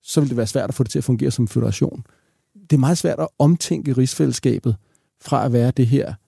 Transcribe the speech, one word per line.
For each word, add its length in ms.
så 180
ville 80
det 80
være 100
svært 220
at 60
få 80
det 100
til 60
at 60
fungere 260
som 180
føderation. 560
Det 60
er 40
meget 180
svært 200
at 100
omtænke 540
rigsfællesskabet 840
fra 260
at 60
være 180
det 160
her 280